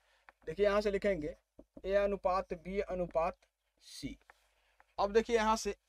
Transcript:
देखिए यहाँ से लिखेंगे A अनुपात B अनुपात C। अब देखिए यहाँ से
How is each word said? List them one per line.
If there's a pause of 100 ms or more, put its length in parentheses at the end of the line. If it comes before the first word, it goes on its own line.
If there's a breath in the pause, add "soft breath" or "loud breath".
(460 soft breath)
देखिए
यहाँ
से
लिखेंगे (500)
A
अनुपात
B
अनुपात (500)
C। (840 soft breath)
अब
देखिए
यहाँ
से (140)